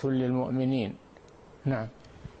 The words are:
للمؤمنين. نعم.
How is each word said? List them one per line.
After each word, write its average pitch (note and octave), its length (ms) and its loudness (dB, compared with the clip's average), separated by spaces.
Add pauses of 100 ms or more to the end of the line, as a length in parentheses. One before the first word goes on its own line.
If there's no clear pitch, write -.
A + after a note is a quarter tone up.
للمؤمنين. B2+ 920 2 (680)
نعم. A#2 220 0 (540)